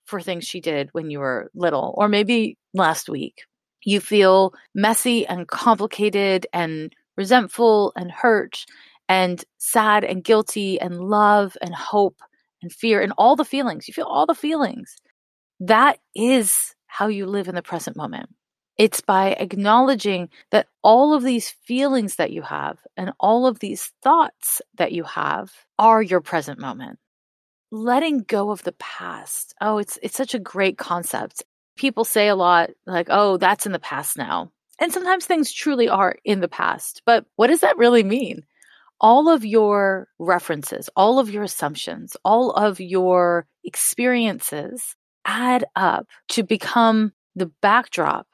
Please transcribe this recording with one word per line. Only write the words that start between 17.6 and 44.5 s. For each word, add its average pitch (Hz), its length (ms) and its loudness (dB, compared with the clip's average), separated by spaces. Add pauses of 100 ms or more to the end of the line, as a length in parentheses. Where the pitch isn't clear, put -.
present - 340 -10
moment. 131 340 -12 (460)
It's 214 240 2
by 196 300 2
acknowledging 202 960 0 (220)
that 208 160 2 (160)
all 262 320 6
of 262 80 0
these 247 280 -2
feelings 254 680 -2
that - 160 -2
you 165 100 -8
have - 380 -8 (160)
and 185 240 -8
all 233 260 4
of 247 140 0
these 202 320 -10 (100)
thoughts - 580 2 (140)
that - 160 -2
you 165 140 -6
have - 480 -6 (260)
are 220 240 6
your 180 180 0
present 151 380 -6
moment. 131 400 -12 (720)
Letting 247 500 0
go 208 320 -4
of 190 100 -10
the 175 120 -8
past. - 840 -14
Oh, 214 180 0
it's, - 220 -8
it's - 160 -10
such 262 160 -4
a 254 60 -4
great 190 400 -4
concept. - 640 -8 (340)
People 226 280 -2
say 208 240 2
a 202 80 2
lot, 175 340 4 (160)
like, 175 240 -4
"Oh, 196 260 4
that's 190 300 0
in 196 60 -6
the 165 80 -6
past - 360 -8
now." 87 360 -6 (260)
And 330 140 -2
sometimes 370 340 -2
things 320 240 0
truly 247 380 0
are 190 260 2 (100)
in 202 140 0
the 175 80 0
past. - 580 -6
But 233 200 4 (100)
what 226 140 4
does 330 140 2
that - 140 2
really 240 280 6
mean? 202 400 -4 (560)
All 262 280 6
of 285 160 4
your 202 600 2 (140)
references, 170 760 -4
all 220 240 4
of 220 120 0
your 208 120 -6
assumptions, - 840 -8
all 220 280 2
of 202 260 0
your 180 720 0 (160)
experiences 240 1300 -4 (300)